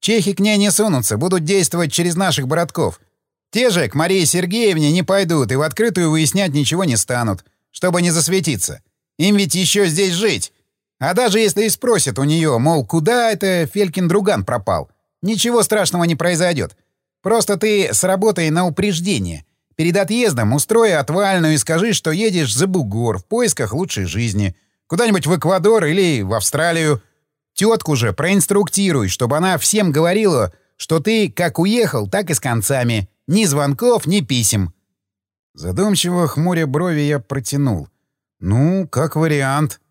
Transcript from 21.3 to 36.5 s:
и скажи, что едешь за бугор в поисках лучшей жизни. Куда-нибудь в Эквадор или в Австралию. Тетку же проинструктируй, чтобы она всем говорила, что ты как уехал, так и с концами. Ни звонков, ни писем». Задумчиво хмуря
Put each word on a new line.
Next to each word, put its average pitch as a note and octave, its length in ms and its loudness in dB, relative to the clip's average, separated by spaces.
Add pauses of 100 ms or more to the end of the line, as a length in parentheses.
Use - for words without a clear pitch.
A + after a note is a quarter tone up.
и D3+ 40 0
скажи, E3+ 360 0
что D#3+ 180 -2
едешь F3 420 0
за D#3+ 140 0
бугор A#2 500 -2
в F2+ 60 -14
поисках G#3 480 -2
лучшей C3+ 320 -6
жизни. G2+ 500 -2 (320)
Куда-нибудь F#3+ 400 0
в E3+ 100 0
Эквадор F3+ 500 2
или D#3+ 360 0
в F#2+ 100 -4
Австралию. D#3 680 0 (520)
Тетку G3+ 420 0
же A2+ 160 0
проинструктируй, F#3 960 0
чтобы B2 280 -2
она F3+ 220 0
всем G3 320 0
говорила, D#3+ 640 2 (240)
что - 240 -2
ты G#3+ 300 0
как - 280 -2
уехал, F3 500 0
так F#3 220 -4
и D#3 40 0
с C#3+ 60 0
концами. A#2+ 680 0 (180)
Ни G3+ 200 2
звонков, D3 600 0
ни F#3+ 140 2
писем». A2 540 -2 (800)
Задумчиво F3 720 0
хмуря E3 400 0